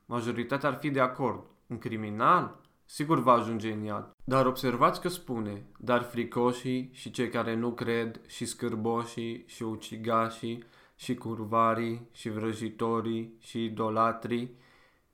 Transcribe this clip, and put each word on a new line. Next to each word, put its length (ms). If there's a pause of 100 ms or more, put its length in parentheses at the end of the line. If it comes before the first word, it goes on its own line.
majoritatea 640
ar 60
fi 140
de 100
acord. 440 (240)
Un 100
criminal? 840 (260)
Sigur 340
va 120
ajunge 400
în 120
iad. 280 (120)
Dar 220
observați 560
că 80
spune, 560 (120)
„Dar 240
fricoșii 920
și 180
cei 180
care 260
nu 160
cred, 560
și 180
scârboșii, 1000
și 160
ucigașii, 1000 (340)
și 180
curvarii, 960
și 180
vrăjitorii, 1080
și 240
idolatrii”, 920 (560)